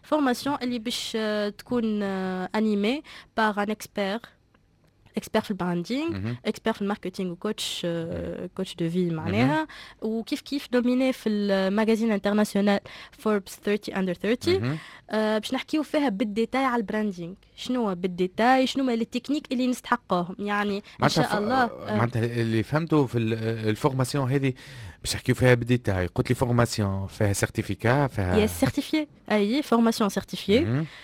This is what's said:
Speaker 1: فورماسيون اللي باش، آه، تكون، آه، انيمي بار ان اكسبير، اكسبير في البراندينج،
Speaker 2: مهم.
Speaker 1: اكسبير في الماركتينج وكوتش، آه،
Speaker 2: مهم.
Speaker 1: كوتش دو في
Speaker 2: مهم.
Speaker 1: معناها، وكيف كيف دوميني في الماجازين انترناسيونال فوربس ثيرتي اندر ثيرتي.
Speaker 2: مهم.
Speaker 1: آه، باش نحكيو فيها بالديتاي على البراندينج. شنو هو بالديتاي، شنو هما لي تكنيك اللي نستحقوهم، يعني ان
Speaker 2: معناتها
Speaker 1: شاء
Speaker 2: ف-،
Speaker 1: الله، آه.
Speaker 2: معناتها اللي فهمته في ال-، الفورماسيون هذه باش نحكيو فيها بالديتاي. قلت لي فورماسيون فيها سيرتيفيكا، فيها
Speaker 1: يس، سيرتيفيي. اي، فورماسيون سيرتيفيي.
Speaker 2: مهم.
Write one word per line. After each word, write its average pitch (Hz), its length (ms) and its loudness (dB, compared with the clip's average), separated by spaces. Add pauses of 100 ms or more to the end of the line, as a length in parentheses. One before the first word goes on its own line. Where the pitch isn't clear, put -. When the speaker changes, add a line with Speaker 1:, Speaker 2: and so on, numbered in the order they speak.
Speaker 1:
فورماسيون 285 600 0
اللي 247 160 -4
باش، 233 380 -6
آه، 214 320 -2
تكون، 220 540 -2
آه، 185 520 -4
انيمي 220 480 2 (340)
بار 214 260 2
ان 208 80 -2
اكسبير، 208 500 -4 (960)
اكسبير - 260 -2
في - 80 -4
البراندينج، 185 600 -2
Speaker 2:
مهم. 107 240 -4 (100)
Speaker 1:
اكسبير 220 260 -2
في 214 100 -4
الماركتينج 190 500 -4
وكوتش، - 520 -6
آه، 170 540 -4
Speaker 2:
مهم. 180 180 -8
Speaker 1:
كوتش 190 180 -6
دو 165 160 -2
في 180 140 2
Speaker 2:
مهم. 170 100 0
Speaker 1:
معناها، 254 520 2 (360)
وكيف 220 380 -4
كيف - 320 -6
دوميني 247 400 2
في - 160 -4
الماجازين 208 840 2
انترناسيونال 202 680 2 (380)
فوربس 208 460 -2
ثيرتي 208 320 -2
اندر 190 180 0
ثيرتي. 254 440 0
Speaker 2:
مهم. 143 200 -2 (320)
Speaker 1:
آه، 214 280 2
باش 214 160 -6
نحكيو 302 280 -2
فيها 285 260 0
بالديتاي 226 560 0
على 240 160 0
البراندينج. 196 560 -4 (200)
شنو 247 320 -2
هو 190 60 0
بالديتاي، 185 720 2
شنو 269 180 0
هما 254 80 0
لي 226 120 0
تكنيك 269 480 -4
اللي 254 140 0
نستحقوهم، 185 720 -2
يعني 202 380 -2
ان 202 60 -8 (160)
Speaker 2:
معناتها 147 240 2
Speaker 1:
شاء 147 100 0
Speaker 2:
ف-، 214 40 2
Speaker 1:
الله، 233 280 2
آه. - 320 -4
Speaker 2:
معناتها 120 280 2
اللي 117 380 0
فهمته 151 440 2
في 120 120 -2
ال-، 113 500 -2
الفورماسيون 131 640 0
هذه 135 220 2 (500)
باش - 120 -4
نحكيو 113 200 2
فيها 123 200 6
بالديتاي. 117 520 2
قلت - 220 -2
لي 131 60 4
فورماسيون 110 720 0
فيها 101 260 0
سيرتيفيكا، 113 720 0
فيها 92 300 0
Speaker 1:
يس، 214 240 2
سيرتيفيي. 294 480 0 (220)
اي، 214 320 2
فورماسيون 226 480 2
سيرتيفيي. - 500 0
Speaker 2:
مهم. 139 260 0 (180)